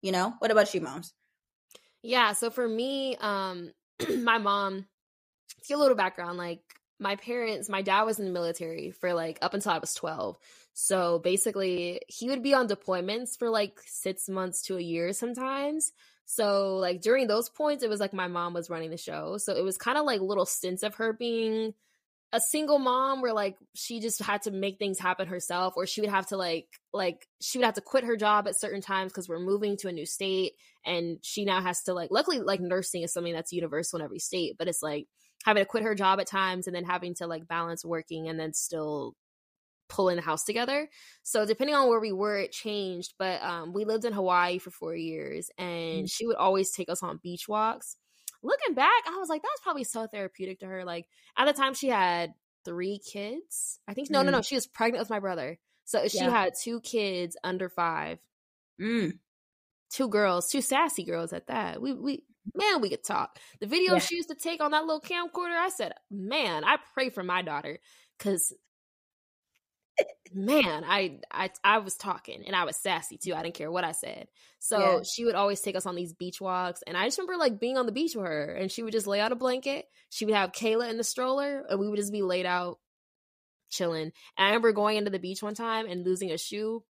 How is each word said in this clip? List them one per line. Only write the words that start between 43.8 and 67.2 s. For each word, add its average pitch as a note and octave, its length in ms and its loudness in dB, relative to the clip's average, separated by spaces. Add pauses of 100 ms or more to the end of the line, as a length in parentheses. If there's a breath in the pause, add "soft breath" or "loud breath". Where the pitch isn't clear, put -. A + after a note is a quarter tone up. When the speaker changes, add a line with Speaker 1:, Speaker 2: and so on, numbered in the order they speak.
Speaker 2:
lived A3 220 0
in A3+ 80 0
Hawaii F3+ 440 4
for F#3 140 -10
four E3 240 -8
years, D#3+ 640 -6
and E3+ 500 -4
Speaker 1:
Mm. - 20 -6
Speaker 2:
she A3 160 -4
would A3+ 100 2
always F#3+ 360 4
take F#3 180 -6
us F3+ 120 -4
on E3+ 200 -6
beach F3 260 -10
walks. A3 480 -2 (460 loud breath)
Looking B4 320 2
back, F#4+ 340 6
I F4+ 100 -4
was F#4 120 -6
like, D#4 120 -2
"That A#4 100 -4
was C#5 100 -6
probably D4 220 -2
so A3+ 240 -4
therapeutic F#3+ 520 -8
to G3 80 -12
her." F#3 160 -8
Like, E3+ 240 -8 (280 soft breath)
at C4 100 6
the D4 80 6
time, C4+ 200 4
she C4+ 140 0
had F3 460 4 (300)
three F3+ 360 -4
kids. G#3+ 880 -8
I G3+ 60 -6
think, C#4 160 -4
no, C#4 120 6
no, C#4+ 100 6
no, C4 80 6
Speaker 1:
Mm. - 20 -4
Speaker 2:
she - 140 -4
was A#3+ 120 0
pregnant A#3 340 2
with G#3+ 80 -4
my G#3+ 100 -2
brother. E3+ 380 -6 (260)
So - 240 2
she C4 200 2
Speaker 1:
Yeah. - 20 4
Speaker 2:
had G#3 320 4
two A#3 200 -4
kids F#3+ 640 -2
under F#3 260 -2
five. E3 500 -2 (580)
Speaker 1:
Mm. G#3+ 420 0 (680)
Speaker 2:
Two C4+ 180 0
girls, G3 420 4
two C#4 100 0
sassy C#4+ 420 2
girls E3+ 300 -4
at E3+ 160 -10
that. G#3+ 340 -4
We, C4+ 100 -2
we, C4+ 320 -4 (300)
man, G4 260 2
we G#3 100 2
could - 120 -6
talk. - 380 -2 (180 loud breath)
The G#3+ 80 -6
videos F4+ 360 4
Speaker 1:
Yeah. - 40 -2
Speaker 2:
she E4+ 80 -2
used E4+ 140 -4
to D4+ 80 -10
take E4 240 -4
on D4 100 2
that D4+ 160 2
little D#4 140 -2
camcorder, F4 560 -4
I F4 120 2
said, A3+ 260 -6 (160)
"Man, G3+ 540 -2
I B3+ 120 8 (180)
pray C4 160 0
for F#3+ 140 -6